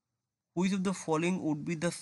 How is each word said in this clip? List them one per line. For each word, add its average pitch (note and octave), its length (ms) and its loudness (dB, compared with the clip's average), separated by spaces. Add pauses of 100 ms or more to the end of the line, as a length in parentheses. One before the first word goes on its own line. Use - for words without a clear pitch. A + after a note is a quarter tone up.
(580)
"Which F#3+ 200 2
of F#3 60 0
the F#3+ 100 2
following E3+ 500 0
would D3+ 240 -2
be E3+ 120 -2
the E3+ 100 0 (120)